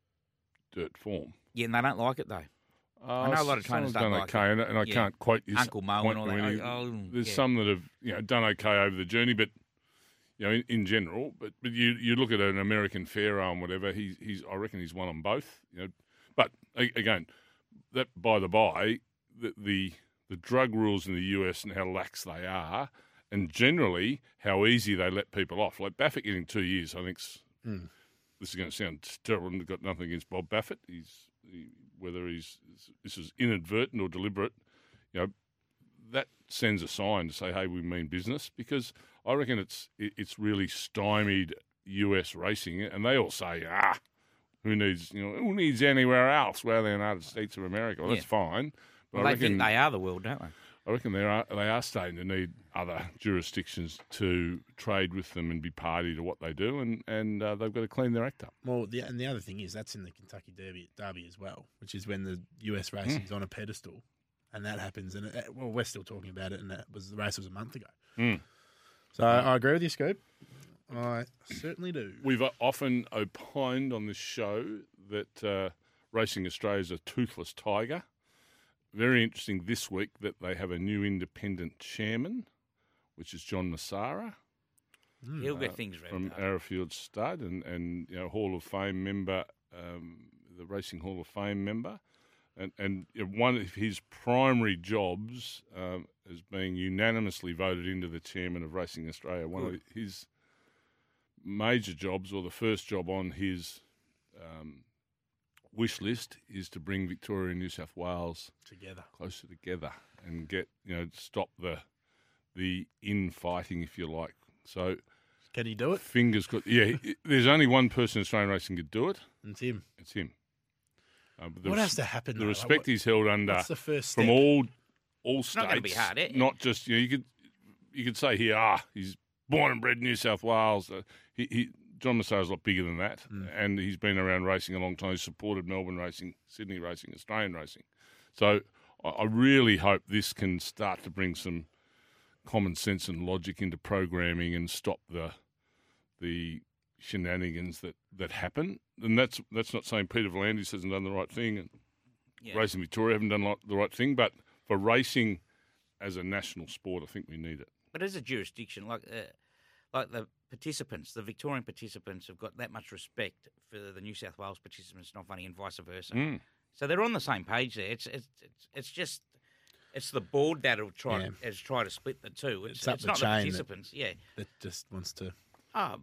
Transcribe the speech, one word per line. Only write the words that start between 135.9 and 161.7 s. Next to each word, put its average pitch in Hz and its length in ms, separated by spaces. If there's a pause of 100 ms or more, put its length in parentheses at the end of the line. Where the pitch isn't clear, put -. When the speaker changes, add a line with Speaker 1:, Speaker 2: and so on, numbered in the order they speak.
Speaker 1:
racing, 87 380 (120)
Sydney 98 300
racing, 87 380
Australian 107 380
racing. 78 300 (520)
So 104 240 (440)
I, 78 60
I 80 140
really 117 540
hope 92 300
this 101 260
can 92 260
start 98 440
to 95 60
bring 90 260
some 85 300 (800)
common 98 300
sense 98 320
and 87 180
logic 90 360
into 85 160
programming 87 800
and 85 140
stop - 300 (100)
the, 82 220 (880)
the 85 420 (360)
shenanigans 87 840
that, 87 140 (200)
that 92 160
happen. 160 480 (240)
And 113 160
that's, 127 200 (120)
that's 110 220
not 120 120
saying 104 220
Peter 110 220
V'landys 98 420
hasn't 95 200
done 98 120
the 95 80
right 95 200
thing 113 280
and 82 100 (720)
Speaker 2:
Yeah. 107 160
Speaker 1:
Racing 98 240
Victoria 110 340
haven't 107 140
done 104 140
li-, 101 120 (120)
the 101 80
right 101 180
thing, 131 220
but 120 160 (340)
for 101 120
racing 113 640 (640)
as 98 140
a 90 80
national 95 440
sport, 90 360
I - 40
think - 220
we 80 80
need 80 220
it. 62 80 (240)
Speaker 2:
But 165 100
as 190 140
a 160 60
jurisdiction, 107 640
like, 113 140 (100)
uh, 113 120 (680)
like 127 180
the 113 160 (220)
participants, 120 640
the 117 80
Victorian 120 420
participants 101 640